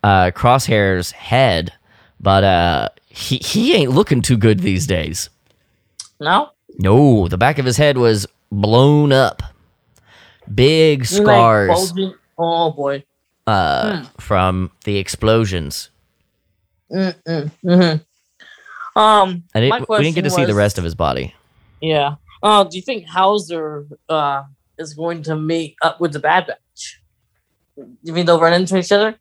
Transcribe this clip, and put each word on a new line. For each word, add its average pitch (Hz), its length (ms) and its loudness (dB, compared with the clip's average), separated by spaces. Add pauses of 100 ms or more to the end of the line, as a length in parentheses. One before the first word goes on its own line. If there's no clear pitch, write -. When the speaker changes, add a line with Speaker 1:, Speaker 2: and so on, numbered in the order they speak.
Speaker 1:
uh, 95 280 4
Crosshair's 104 800 0
head, 101 600 -2 (480)
but, 98 260 2
uh, 85 440 0 (220)
he, - 260 -6
he 262 380 -2
ain't 147 160 2
looking 135 320 0
too 120 160 0
good 107 220 2
these 95 260 -2
days. 80 420 -6 (920)
Speaker 2:
No? 185 300 0 (280)
Speaker 1:
No, 107 500 4
the 90 80 -4
back 120 220 0
of 131 80 -2
his 120 100 0
head 143 220 2
was 110 260 2 (280)
blown 135 600 4
up. 135 300 0 (1120)
Big 147 460 4
Speaker 2:
Like, 120 80 -4
Speaker 1:
scars, 117 600 4 (240)
Speaker 2:
bulging, 190 220 -6 (240)
oh 165 320 0
boy. 139 340 -6 (440)
Speaker 1:
uh, 92 500 0
Speaker 2:
Hmm. 143 60 -12 (160)
Speaker 1:
from 92 500 -2 (140)
the 101 120 -4
explosions. 95 960 -4 (1000)
Speaker 2:
Mm-mm. 165 580 -6 (140)
Mm-hmm. - 1300 -4
Um, 196 440 2 (120)
Speaker 1:
And 110 100 0
it, 131 60 2
Speaker 2:
my 240 100 -2
Speaker 1:
we - 40 -8 (200)
didn't 160 100 -2
get 175 80 -2
to 143 60 -2
Speaker 2:
question - 20 -2
Speaker 1:
see 143 140 0
the - 80 -2
Speaker 2:
was 101 40 0
Speaker 1:
rest 101 220 0
of 87 60 -6
his 82 100 -6
body. 65 400 -4 (480)
Speaker 2:
Yeah. 147 320 -2 (280)
Uh, 208 200 4
do 170 140 -4
you 185 60 -12
think 214 260 -8
Hauser, 165 800 -4 (220)
uh, 143 360 -4 (340)
is 156 160 -16
going 165 300 -10
to 156 120 -6
meet 156 460 -6
up 165 180 -2
with 165 120 -4
the 147 80 -8
Bad 160 260 0
Batch? - 540 -18 (1040)
You 160 100 -12
think 175 120 -2
they'll 170 140 4
run 165 120 4
into 180 240 0
each 180 160 -2
other? 214 280 0